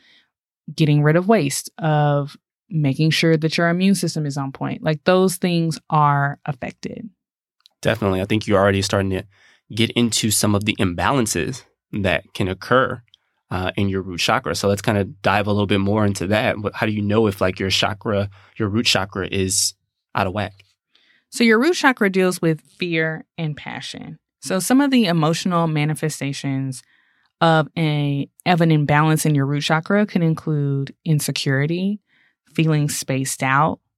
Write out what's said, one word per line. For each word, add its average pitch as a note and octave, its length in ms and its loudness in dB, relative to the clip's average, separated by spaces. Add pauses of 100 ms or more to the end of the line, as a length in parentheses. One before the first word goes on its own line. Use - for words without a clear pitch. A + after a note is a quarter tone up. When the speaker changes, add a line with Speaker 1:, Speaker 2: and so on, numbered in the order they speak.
(720)
Speaker 1:
getting D3 280 4
rid D3+ 140 4
of F3+ 140 2
waste, E3 480 2
of D3 580 0 (340)
making D#3 420 0
sure E3 260 2
that D#3 200 -2
your E3+ 120 2
immune F#3+ 260 2
system E3 300 -4
is C#3+ 120 -4
on C#3 140 -6
point. C3+ 320 -8
Like, D#3 200 -2
those F#3 320 4
things E3 440 0 (120)
are C#3+ 540 2
affected. - 640 -10 (720)
Speaker 2:
Definitely. G2 400 0
I G2 40 -2
think G#2+ 220 -2
you're G2+ 120 2
already G2 220 4
starting G2 300 0
to F#2 120 -4 (500)
get A#2 180 0
into A#2 400 0
some G2+ 240 2
of G2+ 100 0
the G#2+ 140 0
imbalances G2+ 840 -2 (280)
that F#2+ 420 -2
can G2 140 -4
occur, A#2+ 560 -2 (480)
uh, F#2 260 -4
in G2 120 0
your F#2+ 120 -4
root F2+ 160 -10
chakra. A2+ 380 0
So - 120 -2
let's G2 140 0
kinda G#2 220 0
dive G2 420 0
a G#2 60 -2
little G#2 160 0
bit G2+ 120 2
more G2+ 260 0
into G2 220 -2
that. G#2+ 300 0
What, G#2 160 -6
how - 140 -2
do G#2+ 40 -2
you G#2+ 120 -4
know G#2+ 240 2
if, G2 120 -4
like, F#2 200 0
your F#2+ 100 -2
chakra, G2 600 -2 (280)
your A2+ 100 -2
root A2 200 -2
chakra F#2+ 400 -2
is - 480 -2 (400)
out G2+ 100 0
of F#2 80 -4
whack? G2 300 -8 (680)
Speaker 1:
So - 140 -2
your A3+ 160 4
root D#4+ 160 2
chakra B3 340 2
deals F#3 320 0
with D#3+ 200 0
fear D#3+ 640 -6 (120)
and D3+ 180 -6
passion. - 640 -14 (240)
So F#3 180 -2
some B3+ 220 4
of C#4+ 80 2
the B3+ 160 4
emotional E3+ 640 0
manifestations C#3 1120 -4 (600)
of D#3+ 260 4 (100)
a, D3 500 -2 (180)
of E3+ 160 2
an E3 100 4
imbalance D3+ 540 2
in D#3 100 4
your C#3 100 2
root C#3+ 160 -2
chakra F3+ 440 0
can F#3 180 0
include C#3+ 800 -2
insecurity, D#3 960 0 (540)
feeling D#3 340 2
spaced C3+ 560 -4
out, C3+ 360 2 (180)